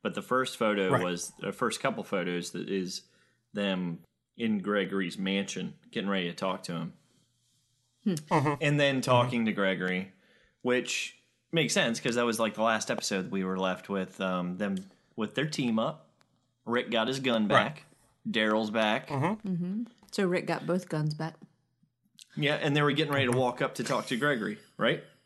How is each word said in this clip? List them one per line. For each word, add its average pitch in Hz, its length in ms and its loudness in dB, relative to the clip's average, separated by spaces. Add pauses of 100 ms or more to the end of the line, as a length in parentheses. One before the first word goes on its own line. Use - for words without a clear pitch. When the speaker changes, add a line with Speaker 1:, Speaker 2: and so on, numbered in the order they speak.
Speaker 1:
But 101 120 -2
the 101 80 -4
first 127 340 -2
photo 101 340 2
Speaker 2:
Right. 90 140 2
Speaker 1:
was, 87 260 -4 (100)
the 98 120 -4
first - 300 -2
couple 117 220 -2
photos 87 480 -2
that - 180 -8
is 92 320 -4 (500)
them 92 460 -2 (400)
in 110 220 0
Gregory's 98 580 0
mansion, 98 560 -2 (160)
getting 101 180 -4
ready 95 200 0
to 85 60 -8
talk 95 300 -4
to 87 80 -8
him. 85 200 -6 (1120)
Speaker 3:
Hmm. 190 100 2
Speaker 2:
Mm-hmm. 151 480 2
Speaker 1:
And 147 180 4
then 139 160 6
Speaker 2:
Mm-hmm. 127 60 0
Speaker 1:
talking 123 420 4
to 107 80 2
Gregory, 92 600 0 (500)
which - 560 0 (340)
makes 165 220 2
sense 120 260 2
'cause 120 140 0
that 120 100 2
was, 113 160 0
like, 110 140 2
the 110 80 -2
last 113 280 2
episode 95 400 -2
we 95 140 0
were 92 140 -2
left 92 320 -2
with, 98 320 -4
um, 90 340 -2
them 98 320 -4 (280)
with 107 180 -4
their 139 120 0
team 123 320 -2
up. 131 300 -4 (560)
Rick 117 260 0
got 113 160 2
his 135 140 -2
gun 120 260 4
Speaker 2:
Right. 104 180 2
Speaker 1:
back. 151 200 -8 (440)
Daryl's 107 420 2
back. 110 400 0
Speaker 2:
Mm-hmm. 180 420 -2
Speaker 3:
Mm-hmm. 180 300 -4 (300)
So 202 140 0
Rick 180 200 0
got 156 200 -4
both 180 220 -2
guns 151 240 0
back. 156 220 -8 (1000)
Speaker 1:
Yeah, 147 180 2
and 143 200 2
they 151 60 4
were 147 120 4
getting 147 200 0
ready 139 140 4
to 120 60 2
Speaker 2:
Mm-hmm. 127 80 4
Speaker 1:
walk 123 200 0
up 135 140 0
to 123 100 -4
talk 107 220 0
to 131 100 -4
Gregory, 110 420 0 (200)
right? 135 260 0 (220)